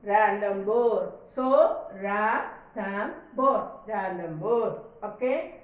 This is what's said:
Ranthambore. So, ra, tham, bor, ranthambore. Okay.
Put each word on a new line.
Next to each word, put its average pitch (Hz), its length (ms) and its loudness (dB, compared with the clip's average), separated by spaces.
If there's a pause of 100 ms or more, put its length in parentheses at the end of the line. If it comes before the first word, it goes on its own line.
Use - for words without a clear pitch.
Ranthambore. 208 1040 2 (160)
So, 269 600 4 (140)
ra, 208 420 0 (320)
tham, 202 380 -4 (220)
bor, - 520 0
ranthambore. 180 920 -2 (240)
Okay. 254 600 -4